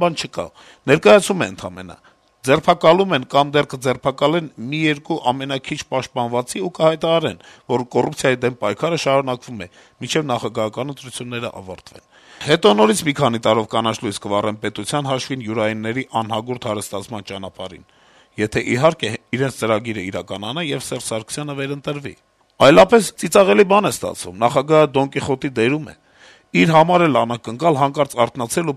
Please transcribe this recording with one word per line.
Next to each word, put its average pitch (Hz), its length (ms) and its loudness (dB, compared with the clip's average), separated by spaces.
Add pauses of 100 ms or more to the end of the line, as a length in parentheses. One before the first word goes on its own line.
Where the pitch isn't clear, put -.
բան 170 160 0
չկա։ - 280 -8 (440)
Ներկայացում 190 540 6
է 98 100 -2
ընդամենը։ 92 420 -14 (480)
Ձերբակալում 170 720 4
են 131 160 -2
կամ 143 240 2
դեռ 143 160 2
կձերբակալեն 135 800 -2 (160)
մի 147 160 -6
երկու 151 360 -2 (120)
ամենաքիչ 135 500 -6 (140)
պաշտպանվածի 123 720 -4
ու 175 80 -8
կհայտարարեն, 160 640 0 (320)
որ 123 140 0 (100)
կոռուպցիայի 135 480 0
դեմ 117 220 -2
պայքարը 151 400 -2
շարունակվում 131 600 -2
է, 90 40 -14 (340)
մինչև 151 320 -4
նախագահական 117 580 -6
ընտրությունները 120 580 -12 (120)
ավարտվեն։ - 420 -18 (400)
Հետո 170 300 4
նորից 214 320 2
մի 143 80 0
քանի 117 340 0
տարով 110 240 2
կանաչ 113 320 -2
լույս 101 200 -6
կվառեն 107 360 -2
պետության 110 480 -6
հաշվին 131 400 -6
յուրայինների 110 560 -4 (160)
անհագուրդ 113 480 -6
հարստացման 104 640 -8
ճանապարհին, 92 540 -14 (540)
եթե 107 220 -2 (140)
իհարկե 139 340 0 (260)
իրենց 131 280 -4
ծրագիրը 110 420 -2
իրականանա 101 640 -8
և 139 180 -6
Սերժ 127 220 -8
Սարգսյանը 143 480 -8
վերընտրվի։ 139 600 -8 (460)
Այլապես 185 540 8
ծիծաղելի 202 560 4
բան 196 160 4
է 123 80 -2
ստացվում, 90 480 -10
նախագահը 151 520 4
Դոն 139 200 2
Կիխոտի 143 400 -4
դերում 131 320 0
է։ 87 80 -20 (600)
Իր 175 200 4
համար 170 300 6
էլ 143 140 2
անակնկալ 120 600 0
հանկարծ 139 340 0 (120)
արթնացել 127 460 -4
ու 135 60 -6